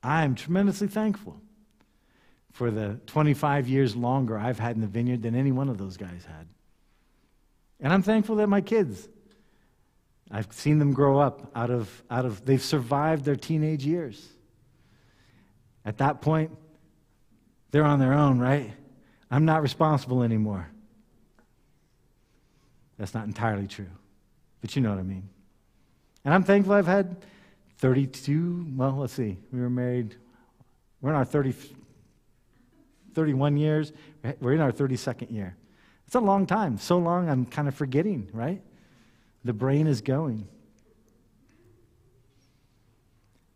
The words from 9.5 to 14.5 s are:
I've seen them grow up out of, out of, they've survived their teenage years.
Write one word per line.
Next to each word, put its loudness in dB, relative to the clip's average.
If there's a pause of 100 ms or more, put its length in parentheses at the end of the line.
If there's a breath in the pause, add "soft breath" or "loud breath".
I've -8
seen 2
them 4
grow 4
up 0
out -2
of, -4
out -2
of, -8
they've 4
survived 0
their -2
teenage -2
years. -6 (1600 soft breath)